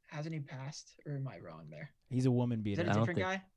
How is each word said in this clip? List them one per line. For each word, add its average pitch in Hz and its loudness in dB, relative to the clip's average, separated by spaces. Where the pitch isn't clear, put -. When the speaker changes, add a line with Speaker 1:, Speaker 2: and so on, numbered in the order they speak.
Speaker 1:
hasn't 156 -6
he 156 -4
passed? 135 -10
Or 147 -4
am 135 -4
I 95 -8
wrong 82 -12
there? 78 -12
Speaker 2:
He's 127 4
a 131 8
woman 120 4
Speaker 1:
Is 107 -4
Speaker 2:
beater. 101 0
Speaker 1:
that 90 2
a - 4
Speaker 3:
I - 4
don't 107 6
Speaker 1:
different - 2
Speaker 3:
think 185 2
Speaker 1:
guy? - -20